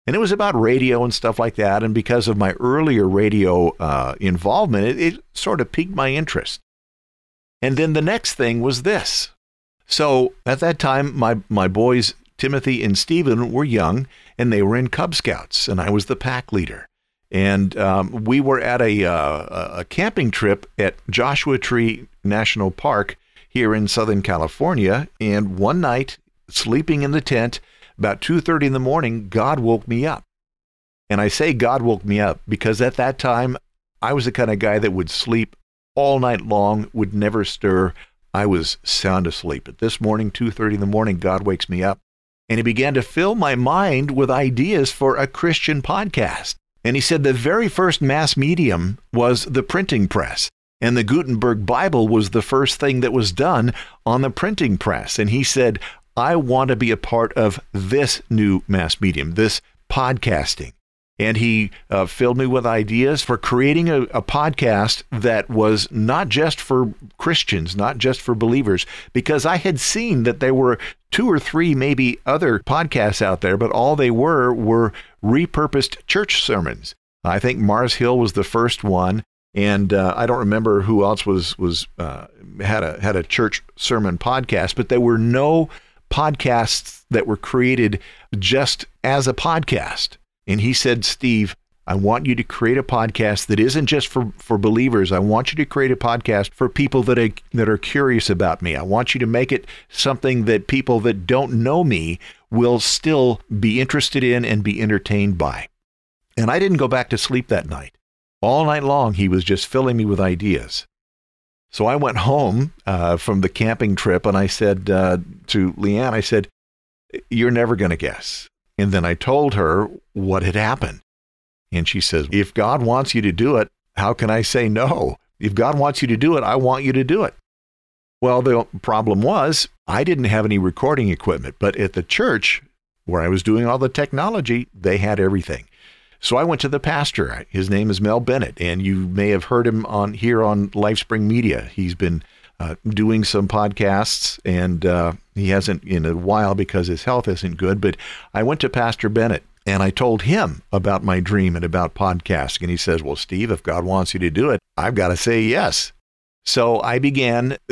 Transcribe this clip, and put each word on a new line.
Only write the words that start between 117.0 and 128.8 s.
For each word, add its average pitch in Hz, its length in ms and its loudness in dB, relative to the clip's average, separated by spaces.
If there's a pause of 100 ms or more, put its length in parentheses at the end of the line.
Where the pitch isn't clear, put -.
"You're 117 220 2
never 117 240 2
gonna 90 200 0
guess." - 540 -8 (320)
And 98 100 2
then 92 140 2
I 87 80 0
told 139 400 0
her 98 380 2 (220)
what 95 280 0
had 92 140 -2
happened. 120 460 -2 (680)
And 85 160 -2
she 95 140 -2
says, 80 300 0
"If 98 200 0
God 117 300 0
wants 123 320 0
you 117 80 0
to 104 100 2
do 117 260 2
it, 107 120 2 (260)
how 101 180 0
can 110 180 0
I 110 100 2
say 120 280 0
no? 110 480 0 (220)
If 104 140 -2
God 117 240 2
wants 143 240 0
you 135 60 0
to 117 100 2
do 156 180 2
it, 135 80 0
I 107 120 0
want 131 280 0
you 135 100 2
to 131 100 2
do 170 200 2
it." - 120 -4 (840)
Well, 127 200 4
the 123 240 2 (160)